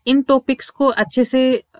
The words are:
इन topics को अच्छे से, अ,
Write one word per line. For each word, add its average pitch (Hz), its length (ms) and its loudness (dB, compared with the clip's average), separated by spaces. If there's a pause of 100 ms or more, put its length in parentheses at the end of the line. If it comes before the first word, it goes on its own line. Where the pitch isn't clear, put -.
इन 269 140 2
topics 262 480 -2
को - 180 -2
अच्छे 226 380 -2
से, 262 320 0
अ, - 60 -8 (160)